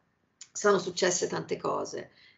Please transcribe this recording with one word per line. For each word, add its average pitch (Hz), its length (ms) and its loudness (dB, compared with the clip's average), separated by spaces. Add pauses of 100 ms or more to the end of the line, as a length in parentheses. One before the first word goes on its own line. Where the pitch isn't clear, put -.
(520)
sono 202 260 4
successe 180 500 0
tante 160 280 -4
cose. 147 540 -6 (280)